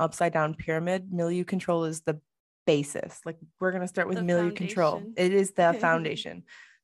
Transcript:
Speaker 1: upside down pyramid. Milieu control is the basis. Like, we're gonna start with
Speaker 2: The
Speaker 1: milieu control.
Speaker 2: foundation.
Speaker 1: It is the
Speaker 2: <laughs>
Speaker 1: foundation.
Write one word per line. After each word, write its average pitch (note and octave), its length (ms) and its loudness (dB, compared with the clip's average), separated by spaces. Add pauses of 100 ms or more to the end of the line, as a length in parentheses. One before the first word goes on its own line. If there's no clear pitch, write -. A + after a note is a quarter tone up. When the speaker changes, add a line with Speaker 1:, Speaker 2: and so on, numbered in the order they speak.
Speaker 1:
upside E3 320 0
down D#3 240 0
pyramid. F3+ 560 -2
Milieu F3 320 0
control F3 400 0
is D#3+ 160 -4
the D#3 200 -4 (460)
basis. - 580 0
Like, E3 140 -10 (220)
we're F#3 100 2
gonna F3+ 160 -4
start F#3 220 -2
with F3+ 80 -2
Speaker 2:
The F3+ 80 -2
Speaker 1:
milieu F3 260 2
control. F3 440 0
Speaker 2:
foundation. A3 220 -10
Speaker 1:
It F3+ 160 2
is G3 200 2
the E3+ 220 4
Speaker 2:
<laughs> G#3 60 -4
Speaker 1:
foundation. E3 640 -2 (420)